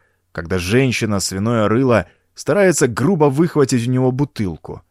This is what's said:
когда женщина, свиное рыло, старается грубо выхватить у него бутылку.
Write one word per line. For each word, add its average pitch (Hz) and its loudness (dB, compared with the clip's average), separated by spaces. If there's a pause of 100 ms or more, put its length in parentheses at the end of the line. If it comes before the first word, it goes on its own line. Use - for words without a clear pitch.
(320)
когда 85 -6
женщина, 107 0
свиное 104 -2
рыло, 113 2 (260)
старается 170 0
грубо 151 0
выхватить 135 2
у 127 -2
него 127 2
бутылку. 113 -6